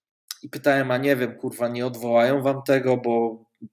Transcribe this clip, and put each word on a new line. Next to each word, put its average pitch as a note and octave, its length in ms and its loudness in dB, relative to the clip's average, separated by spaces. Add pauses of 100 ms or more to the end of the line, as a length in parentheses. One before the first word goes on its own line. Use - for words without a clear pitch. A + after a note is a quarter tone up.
(420)
I - 60 -18
pytałem, C3+ 420 0
a B2 80 0
nie C#3 180 2
wiem, B2 180 -4
kurwa, A#2+ 340 -6
nie A#2+ 180 -6
odwołają A#2+ 560 2
wam C3 240 -2
tego, B2+ 300 2
bo A#2 480 -2 (280)